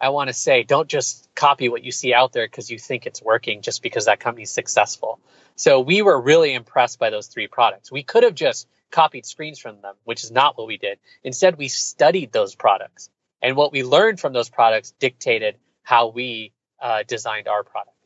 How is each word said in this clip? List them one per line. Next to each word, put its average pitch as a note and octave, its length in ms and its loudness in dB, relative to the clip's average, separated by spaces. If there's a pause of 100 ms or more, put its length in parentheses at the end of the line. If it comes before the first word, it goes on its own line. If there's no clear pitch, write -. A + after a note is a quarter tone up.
I C3+ 100 2
wanna C#3 240 -2
say, B2+ 300 2
don't D3 240 0
just - 460 -6
copy C#3 360 2
what A#2 120 -6
you B2 100 -12
see B2 200 -2
out B2 200 4
there A2+ 140 -2
'cause A2+ 220 -18
you A#2 100 -14
think - 280 -10
it's - 160 -14
working A2 400 -2
just - 180 -6
because A2+ 240 -6
that G#2 160 2
company's A#2 300 -8
successful. - 680 -4 (360)
So C#3 260 4
we F3+ 220 2
were E3+ 180 4
really D3+ 320 4
impressed B2 460 -2
by A2+ 100 0
those G#2+ 200 -6
three G#2+ 180 -8
products. G#2+ 440 0
We C#3+ 120 -8
could A#3+ 220 2
have G#3 100 2
just C3+ 320 -4 (240)
copied D#3 340 0
screens D3+ 340 -14
from G#2 220 -18
them, G2 140 -16 (100)
which A2+ 200 -8
is A2 60 -16
not C3 280 2
what A2 80 -10
we A2 100 -10
did. G2+ 220 -8 (240)
Instead, D#3+ 340 2
we C#3+ 120 -8
studied D3+ 640 0
those G2+ 220 -2
products. - 540 -2 (320)
And C3 160 -2
what D3 160 2
we C#3 100 -4
learned F3 380 2
from C#3 140 -6
those A#2+ 160 -2
products A2+ 480 0
dictated A2+ 580 -2 (260)
how A#2 260 2
we, A2+ 440 -10 (300)
uh, A2 240 -2
designed G#2+ 420 -6
our G#2 140 -2
product. - 440 -14